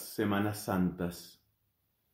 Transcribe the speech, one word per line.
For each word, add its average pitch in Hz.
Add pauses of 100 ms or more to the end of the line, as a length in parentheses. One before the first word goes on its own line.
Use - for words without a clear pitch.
(160)
Semanas 104
Santas? 90 (680)